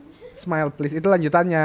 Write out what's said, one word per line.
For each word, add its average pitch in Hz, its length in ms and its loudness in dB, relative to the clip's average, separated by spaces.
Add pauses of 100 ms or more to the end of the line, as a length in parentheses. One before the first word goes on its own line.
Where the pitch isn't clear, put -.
(360)
Smile 156 340 -4
please. 143 240 -6
Itu 160 120 -6
lanjutannya, 175 580 2